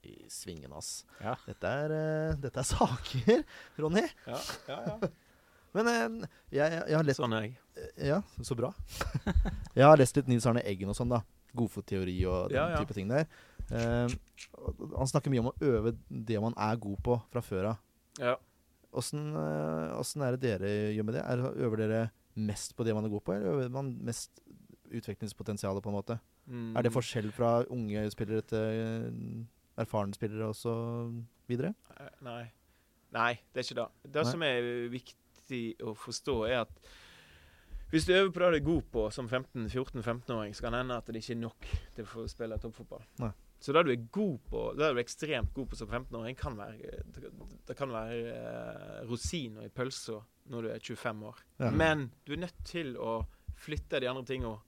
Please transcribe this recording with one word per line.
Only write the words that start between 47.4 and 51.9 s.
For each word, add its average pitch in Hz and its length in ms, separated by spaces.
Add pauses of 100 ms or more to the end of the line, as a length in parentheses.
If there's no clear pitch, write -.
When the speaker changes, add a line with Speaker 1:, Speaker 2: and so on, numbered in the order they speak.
Speaker 3:
det 123 80
kan 139 160
være, 113 280 (120)
eh, 117 800
rosiner 117 560
i 107 40
pølsa 123 520 (280)
når 120 120
du 113 100
er 113 80
tjuefem 110 440
år. 110 180 (180)
Speaker 1:
Ja. 123 120
Speaker 3:
Men 156 340 (200)